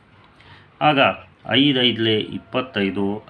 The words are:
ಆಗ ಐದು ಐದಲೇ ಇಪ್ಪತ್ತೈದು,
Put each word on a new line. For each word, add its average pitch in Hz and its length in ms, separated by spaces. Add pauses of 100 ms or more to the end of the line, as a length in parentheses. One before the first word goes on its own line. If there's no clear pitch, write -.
(840)
ಆಗ 147 180 (480)
ಐದು 131 320
ಐದಲೇ 110 380
ಇಪ್ಪತ್ತೈದು, 101 1120